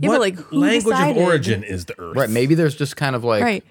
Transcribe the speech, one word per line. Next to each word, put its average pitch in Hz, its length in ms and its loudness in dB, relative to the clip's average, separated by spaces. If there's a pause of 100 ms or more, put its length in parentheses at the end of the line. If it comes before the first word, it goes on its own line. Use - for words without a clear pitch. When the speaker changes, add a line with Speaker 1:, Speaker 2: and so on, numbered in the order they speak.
Speaker 1:
but, 180 80 0
Speaker 2:
what 269 100 2
Speaker 1:
like, 196 160 0
who 156 240 -6
Speaker 2:
language 220 240 2
Speaker 1:
decided? 262 360 2
Speaker 2:
of 180 60 4
origin 113 380 0
is 92 220 -8
the - 120 -14
Earth? 85 180 -12
Speaker 3:
Right, 123 140 2
maybe 127 240 2
there's 160 220 0
just 143 200 -6
kind 135 200 -2
of, 117 80 -4
like, 110 180 2
Speaker 1:
Right. 104 280 -2